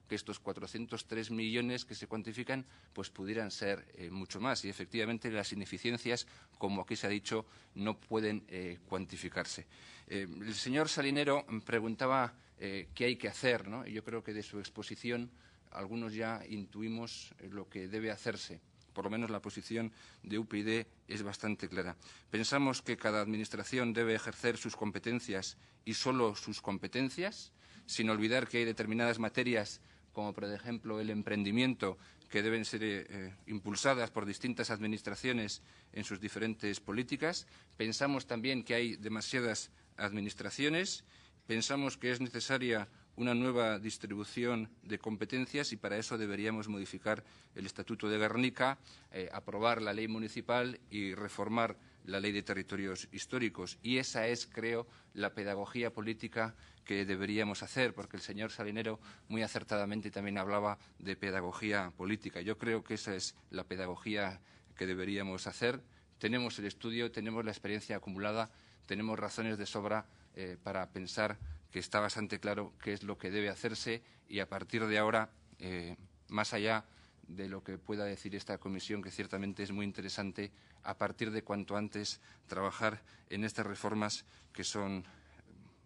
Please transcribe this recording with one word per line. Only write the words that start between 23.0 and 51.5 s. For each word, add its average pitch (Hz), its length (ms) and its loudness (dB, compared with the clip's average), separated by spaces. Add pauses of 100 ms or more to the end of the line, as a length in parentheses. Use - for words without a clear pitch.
administración 107 720 0
debe 113 240 4
ejercer 113 400 2
sus - 220 -4
competencias 104 800 -2 (260)
y 110 120 -2
solo 123 380 4
sus - 280 -6
competencias, 127 920 -2 (340)
sin 110 240 2
olvidar 110 380 6
que 120 120 2
hay 117 60 4
determinadas 113 540 2
materias, 113 640 2 (320)
como 104 180 -2
por 104 140 -4
ejemplo 107 560 -4
el 110 80 0
emprendimiento, 104 880 2 (320)
que 104 120 4
deben 110 220 4
ser, 107 200 -2
eh, 101 260 0
eh, 95 260 -6 (120)
impulsadas 107 640 2
por 104 140 0
distintas 113 440 0
administraciones 107 920 0 (300)
en 104 140 -6
sus 98 160 -6
diferentes 104 580 -2
políticas. 135 680 -2 (280)
Pensamos 131 520 2
también 120 360 0
que 117 120 2
hay 120 200 2
demasiadas 107 760 0 (260)
administraciones. 104 1080 0 (440)
Pensamos 135 500 2
que 123 140 2
es 123 100 2
necesaria 120 640 2 (280)
una 123 180 2
nueva 120 460 6
distribución 110 880 -2 (140)
de 101 160 -2
competencias 127 720 -2
y 110 60 -4
para 101 200 -2
eso 113 200 -2
deberíamos 107 500 0
modificar 104 560 -2 (320)
el 98 100 -6
Estatuto 104 440 -2
de 107 80 4
Gernika, 123 600 4 (340)
eh, 92 200 -4
aprobar 110 500 2
la 104 120 2
ley 110 140 0
municipal 120 720 0 (100)
y 98 240 -2
reformar 107 640 2 (280)